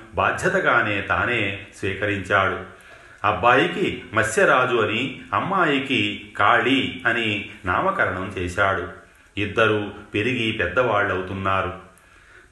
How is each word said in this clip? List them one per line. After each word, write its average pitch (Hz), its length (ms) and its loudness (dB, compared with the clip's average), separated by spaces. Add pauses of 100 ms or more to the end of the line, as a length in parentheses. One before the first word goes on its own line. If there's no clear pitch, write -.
(140)
బాధ్యతగానే 117 840 0
తానే 98 640 -2 (120)
స్వీకరించాడు. 98 800 0 (640)
అబ్బాయికి 131 880 2
మత్స్యరాజు 123 640 4
అని, 110 440 0 (140)
అమ్మాయికి 131 1000 0
కాళీ 110 720 2
అని 113 440 -2 (140)
నామకరణం 98 720 -2
చేశాడు. 92 500 0 (500)
ఇద్దరు 104 520 2 (240)
పెరిగి 113 380 0
పెద్దవాళ్లవుతున్నారు. 95 1400 -2 (600)